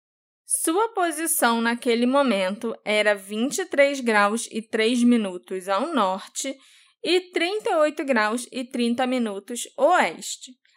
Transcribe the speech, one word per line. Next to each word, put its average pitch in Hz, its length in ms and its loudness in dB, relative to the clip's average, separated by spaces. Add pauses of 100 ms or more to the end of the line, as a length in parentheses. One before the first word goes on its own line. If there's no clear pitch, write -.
(460)
Sua 392 480 0
posição 311 680 0
naquele 240 460 0
momento 226 760 0
era 208 320 2
vinte 214 440 -4
e 359 80 -4
três 277 340 2
graus 214 500 2
e 220 120 -8
três 240 420 0
minutos 190 640 0
ao 220 240 0
norte 214 640 -2 (480)
e 349 160 2 (120)
trinta 359 360 -2
e 392 60 0
oito 302 280 2
graus 240 480 0
e 254 140 -8
trinta 240 420 -2
minutos 233 720 -4
oeste, 262 760 0 (240)